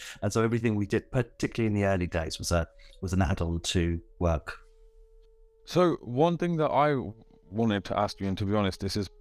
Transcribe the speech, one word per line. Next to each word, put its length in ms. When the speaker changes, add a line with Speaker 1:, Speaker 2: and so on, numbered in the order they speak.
Speaker 1:
And 100
so 120
everything 320
we 100
did, 260
particularly 640
in 0
the 140
early 200
days, 300
was 140
a, 160
was 120
an 80
add-on 400
to 380
work. 360
Speaker 2:
So 340
one 360
thing 200
that 120
I 260
wanted 360
to 140
ask 220
you, 60
and 100
to 80
be 80
honest, 260
this 160
is 140